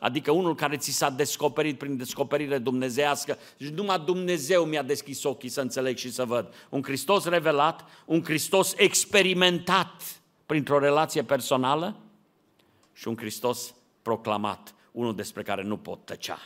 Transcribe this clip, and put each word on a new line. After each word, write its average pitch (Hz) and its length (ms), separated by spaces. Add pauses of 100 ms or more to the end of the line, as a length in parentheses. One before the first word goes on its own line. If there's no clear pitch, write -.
adică 127 300
unul 170 240
care 147 220
ți 139 140
s-a 143 200
descoperit 147 680
prin 139 180
descoperire 139 600
dumnezeiască, 131 800 (200)
și 139 100
numai 180 300
Dumnezeu 175 680
mi-a 151 180
deschis 135 420
ochii 127 240
să 120 120
înțeleg 127 360
și 127 160
să 127 120
văd. 113 300 (140)
Un 139 140
Hristos 139 420
revelat, 160 600 (220)
un 165 180
Hristos 175 520
experimentat 180 1400 (260)
printr-o 143 320
relație 147 440
personală 135 760 (960)
și - 160
un 117 80
Hristos 117 580 (280)
proclamat, 104 720 (180)
unul 117 220
despre 101 280
care 98 200
nu 101 140
pot 85 280
tăcea, 90 420